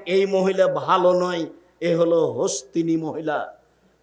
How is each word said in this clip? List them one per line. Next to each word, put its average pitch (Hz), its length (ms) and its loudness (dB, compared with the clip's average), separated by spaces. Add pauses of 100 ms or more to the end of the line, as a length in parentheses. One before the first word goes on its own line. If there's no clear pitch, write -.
এই 190 200 2
মহিলা 190 420 2
ভালো 180 460 2
নয়, 180 320 -2 (360)
এ 170 140 0
হলো 165 380 2
হস্তিনী 165 640 -4
মহিলা। 151 600 -6 (460)